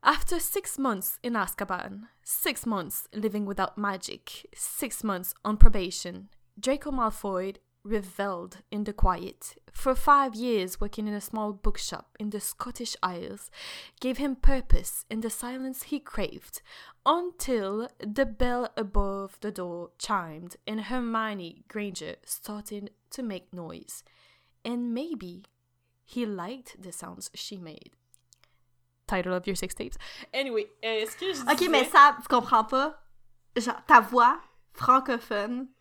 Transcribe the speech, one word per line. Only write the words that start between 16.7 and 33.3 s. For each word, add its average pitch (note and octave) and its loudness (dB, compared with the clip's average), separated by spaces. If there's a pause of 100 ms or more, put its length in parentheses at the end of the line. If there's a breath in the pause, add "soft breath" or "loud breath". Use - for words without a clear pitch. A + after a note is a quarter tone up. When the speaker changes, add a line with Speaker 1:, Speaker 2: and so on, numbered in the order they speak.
Speaker 1:
until B3+ 0 (120)
the G#3+ 0
bell B3 0
above G3 -2
the G#3 -6
door F3 -10
chimed F3 -6 (100)
and G#3+ -6
Hermione A3 -4
Granger G3+ -8 (100)
started G#3 -12 (200)
to C4 -8
make G3 -8
noise. - -14 (640)
And A#3+ -4
maybe G#3 -8 (600)
he A#3+ -4
liked G#3 -10
the F#3 -16
sounds F3 -14
she - -12
made. E3 -18 (1120)
Title F3+ -2
of F3+ -4
your F#3+ -4
six F#3+ -8
tapes. F3+ -10 (360 loud breath)
Anyway, B3 -2 (180)
euh, A3+ -2
ce A3 -12
que F#4 -4
je C#4 -6
Speaker 2:
Ok, C#4+ 2
Speaker 1:
disais F4 0
Speaker 2:
mais C4+ 4
ça, C#4 10
tu - -16
comprends A#3+ 4
pas. C4+ -2 (600)